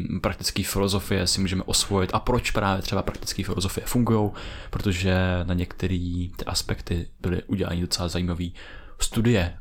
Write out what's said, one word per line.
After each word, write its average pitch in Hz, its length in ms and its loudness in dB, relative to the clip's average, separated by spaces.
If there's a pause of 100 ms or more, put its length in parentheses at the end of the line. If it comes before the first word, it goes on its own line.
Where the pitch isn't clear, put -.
(220)
praktický - 400 -2
filozofie 98 640 0
si - 140 2
můžeme 92 220 0
osvojit - 500 2
a 110 80 2
proč 120 300 0
právě 98 320 2
třeba 95 200 0
praktický - 400 -4
filozofie 92 440 -2
fungujou, 110 460 4 (380)
protože 92 440 2 (300)
na 90 100 0
některý 87 840 -2
ty - 80 -6
aspekty - 640 -2 (120)
byly 90 220 0
udělány 90 380 0
docela 87 280 -2
zajímavý 87 460 -2 (440)
studie, 107 640 2